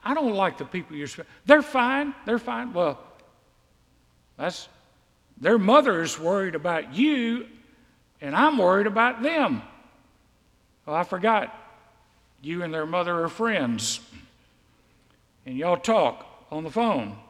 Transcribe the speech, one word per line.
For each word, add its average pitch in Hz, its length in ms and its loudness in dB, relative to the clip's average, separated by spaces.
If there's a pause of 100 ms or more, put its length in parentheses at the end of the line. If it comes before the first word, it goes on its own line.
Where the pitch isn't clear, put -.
I 240 120 -2
don't 277 200 0
like 185 240 0
the 147 60 -10
people 160 320 -10
you're 147 100 -8
sp-, - 220 -16 (160)
they're 302 180 8
fine, 269 520 -2 (100)
they're 226 140 0
fine." 240 340 -8
Well, 165 260 0 (1400)
that's, 170 320 -8 (720)
their 220 200 4
mother's 196 600 4
worried 180 360 0
about 151 400 -4
you, 240 520 0 (720)
and 143 140 -8
I'm 277 240 4
worried 190 280 4
about 226 360 0
them. 254 400 0 (1200)
"Oh, 151 80 -4
I 175 100 0
forgot. 196 500 0 (880)
You 165 200 -6
and 165 100 -6
their 160 140 -4
mother 170 380 -2
are 165 40 -2
friends. 139 720 -2 (1400)
And 131 120 -10
y'all 170 200 2
talk 175 760 0
on 156 140 -8
the 156 60 -10
phone 139 460 0 (140)